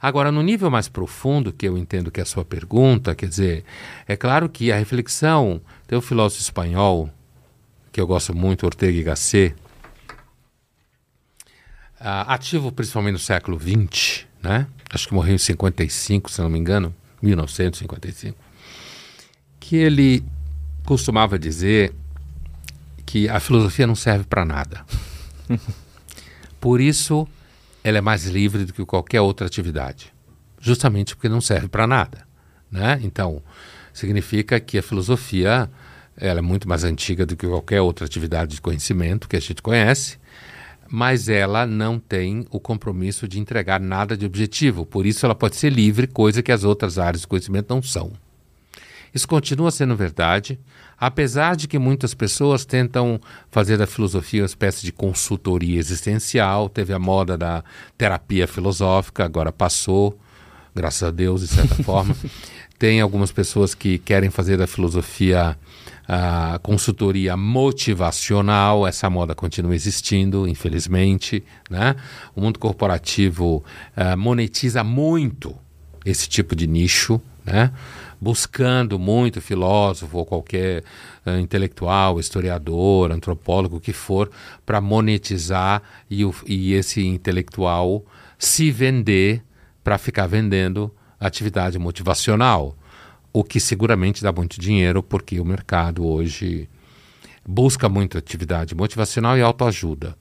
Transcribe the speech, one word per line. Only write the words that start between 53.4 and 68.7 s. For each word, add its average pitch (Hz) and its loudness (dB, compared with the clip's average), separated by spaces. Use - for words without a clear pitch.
fazer 107 4
da 104 2
filosofia 95 -2
uma 98 0
espécie - -2
de 92 -6
consultoria 90 -2
existencial. 101 0
Teve 98 -4
a 92 -2
moda 92 0
da 85 -4
terapia 95 0
filosófica, 95 0
agora 80 -2
passou, 98 0
graças 85 -4
a 85 0
Deus, 92 0
de 90 -6
certa - 4
<laughs> 143 0
forma. 98 2
Tem 110 6
algumas 101 0
pessoas 101 0
que 92 0
querem 98 2
fazer 95 0
da 90 2
filosofia, 87 2
ah, 87 0
consultoria 98 0
motivacional. 101 2